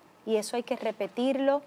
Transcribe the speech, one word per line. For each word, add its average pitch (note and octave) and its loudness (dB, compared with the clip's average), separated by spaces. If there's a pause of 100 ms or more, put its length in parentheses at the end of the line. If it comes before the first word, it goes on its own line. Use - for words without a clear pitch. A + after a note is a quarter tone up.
(240)
Y A3 2
eso G#3+ -2
hay A#3+ -2
que B3+ -4
repetirlo, C4 0